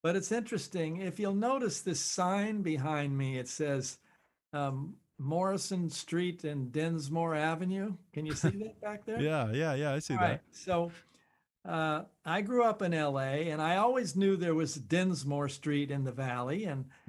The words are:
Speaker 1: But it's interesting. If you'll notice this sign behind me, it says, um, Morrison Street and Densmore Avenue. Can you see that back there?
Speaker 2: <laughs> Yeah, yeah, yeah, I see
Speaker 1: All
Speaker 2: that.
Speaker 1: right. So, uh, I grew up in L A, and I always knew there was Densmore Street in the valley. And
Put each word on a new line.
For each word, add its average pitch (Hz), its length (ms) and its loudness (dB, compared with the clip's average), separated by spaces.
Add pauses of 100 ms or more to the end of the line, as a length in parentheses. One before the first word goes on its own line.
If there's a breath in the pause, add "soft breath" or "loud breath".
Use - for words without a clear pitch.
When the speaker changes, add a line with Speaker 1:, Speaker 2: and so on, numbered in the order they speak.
Speaker 1:
But 175 140 2
it's 190 160 -2
interesting. 185 640 -2
If 185 220 -6
you'll 196 140 0
notice 240 480 0
this 175 180 -2
sign 202 640 0
behind 147 540 0
me, 131 220 0
it 127 100 -6
says, 139 500 -2 (540 soft breath)
um, 143 440 -4 (220)
Morrison 180 720 0
Street 175 540 -2
and 139 280 -4
Densmore 160 640 0
Avenue. 180 600 0 (200)
Can 151 100 -4
you 151 100 -2
see - 160 2
that 214 300 -6
back 208 240 -8
there? 226 160 -4
Speaker 2:
<laughs> - 0 -
Yeah, 143 320 2
yeah, 147 220 0
yeah, 143 180 0
I 143 60 0
see 151 160 -4
Speaker 1:
All 180 60 0
Speaker 2:
that. 180 100 6
Speaker 1:
right. - 100 -2 (120)
So, 170 400 -2 (760 soft breath)
uh, 160 380 0 (200)
I 170 160 0
grew 240 240 4
up 220 160 4
in 175 140 2
L 147 260 2
A, 143 300 0
and 156 100 -2
I 165 160 4
always 220 400 2
knew 196 200 6
there 170 180 2
was 156 220 2
Densmore 143 760 0
Street 143 400 0
in 139 140 0
the 131 80 -2
valley. 131 520 -2
And 135 220 -4 (220 loud breath)